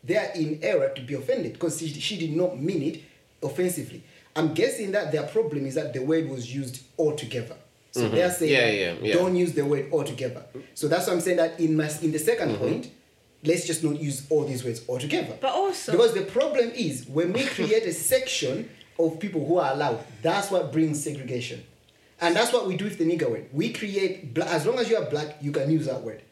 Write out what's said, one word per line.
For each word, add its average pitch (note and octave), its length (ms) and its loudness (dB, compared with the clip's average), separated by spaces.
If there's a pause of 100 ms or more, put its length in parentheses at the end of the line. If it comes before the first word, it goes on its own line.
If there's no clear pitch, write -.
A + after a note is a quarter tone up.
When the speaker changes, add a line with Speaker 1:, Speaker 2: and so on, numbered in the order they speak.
Speaker 1:
They E3+ 120 0
are G3+ 200 0
in D3+ 260 -2
error F3 320 2
to C3 80 -12
be C3+ 120 -6
offended C#3+ 440 -4
'cause D#3+ 220 -2
she, E3 80 -6
she F#3+ 280 -6
did D#3+ 200 -2
not F3 240 0
mean E3 220 -2
it D3+ 180 -4 (420)
offensively. D3+ 600 -4 (340)
I'm D#3 180 2
guessing A3 380 0
that F3 200 -2
their D3 120 0
problem D3 420 0
is C3+ 80 -8
that D3 180 -2
the B2+ 100 -4
word D#3 280 2
was B2 240 -8
used C3+ 260 -8 (160)
altogether. D3 600 -2 (340)
So B2 120 0
Speaker 2:
Mm-hmm. A2 120 2
Speaker 1:
they E3 80 6
are F3+ 80 4
saying E3 220 2
Speaker 2:
Yeah, B2 140 6
Speaker 1:
that F#2+ 360 0
Speaker 2:
yeah, G#2+ 60 0
yeah. - 60 4
Speaker 1:
don't F3+ 220 4
use F3 160 2
the C#3+ 140 2
word C#3+ 260 0
altogether. B2+ 520 -2 (300)
So - 140 -4
that's F3+ 200 2
why F#3+ 60 2
I'm E3+ 60 2
saying F3 180 2
that E3 220 2
in D#3 160 4
my, D3+ 140 2 (100)
in D#3 120 2
the D#3 80 0
second A3+ 340 2
Speaker 2:
Mm-hmm. G2+ 100 -4
Speaker 1:
point, - 260 -2 (540)
let's E3+ 220 2
just D#3 180 -2
not D3+ 160 2
use C#3+ 300 -4
all D3+ 140 4
these B2+ 200 -4
words A#2 240 -4
altogether. D3 520 -2
Speaker 3:
But C4 120 0
also F#4+ 400 0
Speaker 1:
Because A3+ 220 6
the - 80 0
problem B3 520 2
is D3 340 -2
when E3+ 240 0
we B3+ 120 0
create D3+ 400 2
a E3+ 80 -2
Speaker 2:
<laughs> - 200 -2
Speaker 1:
section A#3 580 0 (280)
of D#3+ 220 2
people F3 240 -2
who E3+ 140 4
are C#3 140 2
allowed, C#3 300 0 (200)
that's G3 280 0
what E3+ 220 0
brings D#3 320 2
segregation. B2+ 600 -6 (560)
And E3+ 160 4
that's A#3+ 160 4
what A3 160 2
we F3+ 80 -2
do G3 80 -2
with G3+ 140 -6
the E3+ 60 2
nigger D#3+ 260 2
word. D2+ 220 -4
We G3+ 200 -2
create, F#3+ 600 -4
bla-, D3+ 140 0
as D#3+ 180 0
long A#3+ 140 2
as A3+ 100 0
you A3+ 80 4
are F3 140 0
black, D3 320 -4
you C#3+ 100 -2
can C#3+ 180 0
use D#3+ 160 4
that B2 160 -4
word. A2 300 -10